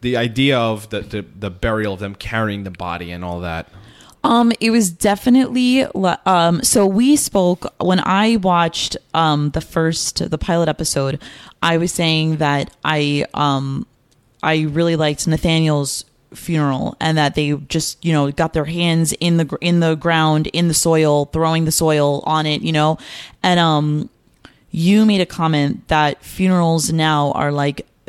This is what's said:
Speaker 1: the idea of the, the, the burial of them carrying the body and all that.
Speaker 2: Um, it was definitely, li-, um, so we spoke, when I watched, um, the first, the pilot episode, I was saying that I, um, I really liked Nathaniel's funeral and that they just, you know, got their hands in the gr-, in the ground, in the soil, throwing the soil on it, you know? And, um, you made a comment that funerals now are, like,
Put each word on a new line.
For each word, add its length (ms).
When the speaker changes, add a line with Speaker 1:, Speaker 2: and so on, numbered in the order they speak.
Speaker 1:
the 160
idea 420
of 320
the, 120
the, 200
the 120
burial 440
of 60
them 140
carrying 500
the 60
body 420
and 120
all 160
that. 280
Speaker 2:
Um, 380
it 100
was 200
definitely, 1040
li-, 200
um, 360
so 220
we 320
spoke, 640
when 200
I 360
watched, 600
um, 360
the 120
first, 680
the 60
pilot 320
episode, 540
I 160
was 140
saying 440
that 340
I, 480
um, 540
I 200
really 340
liked 300
Nathaniel's 800
funeral 680
and 180
that 160
they 180
just, 360
you 80
know, 180
got 220
their 140
hands 540
in 180
the 80
gr-, 160
in 180
the 140
ground, 540
in 200
the 60
soil, 520
throwing 380
the 80
soil 540
on 200
it, 160
you 100
know? 260
And, 160
um, 520
you 360
made 160
a 40
comment 600
that 340
funerals 680
now 400
are, 180
like, 360